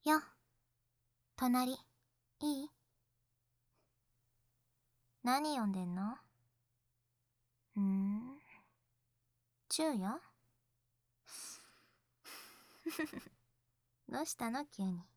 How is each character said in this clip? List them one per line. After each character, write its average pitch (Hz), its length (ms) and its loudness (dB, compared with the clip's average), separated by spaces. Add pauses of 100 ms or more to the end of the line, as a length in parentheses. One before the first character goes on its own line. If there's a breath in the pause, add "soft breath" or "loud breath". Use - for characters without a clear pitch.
よ。 302 160 6 (1160)
隣、 254 360 4 (680)
い 294 240 0
い？ 302 60 -12 (2500)
何 277 280 4
読 262 180 0
ん 196 40 0
で 185 120 -2
ん 175 100 -2
の？ 208 240 -4 (1600)
ふ 208 60 0
ー - 20 4
ん。 202 580 0 (1300 loud breath)
チ - 160 2
ュ 311 80 4
ー 233 60 2
よ。 208 220 -2 (2750 loud breath)
<laughs> - 460 -4 (800)
ど 262 140 -2
う 320 40 -2
し - 100 -4
た 233 140 -2
の？ 285 160 -4
急 - 160 -8
に。 180 340 -2